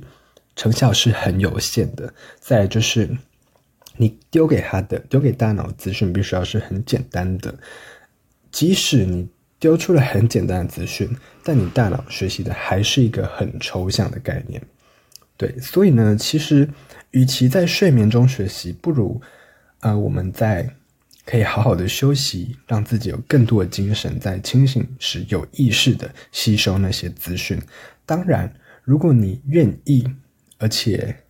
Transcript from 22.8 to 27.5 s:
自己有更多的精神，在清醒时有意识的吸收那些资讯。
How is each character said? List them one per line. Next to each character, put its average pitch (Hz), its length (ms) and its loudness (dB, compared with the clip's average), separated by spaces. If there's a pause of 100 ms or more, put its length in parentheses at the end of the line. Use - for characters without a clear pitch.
自 110 160 -2
己 107 100 -6
有 - 160 -6
更 131 200 4
多 107 180 2
的 85 60 -6
精 101 260 -2
神， - 240 -6
在 95 200 -4
清 131 280 2
醒 127 180 -2 (140)
时 - 300 -8
有 82 240 -4
意 127 180 2
识 110 220 2
的 - 200 -10 (200)
吸 107 240 0
收 98 200 0
那 95 140 0
些 87 180 -6
资 87 280 -10
讯。 - 200 -6 (480)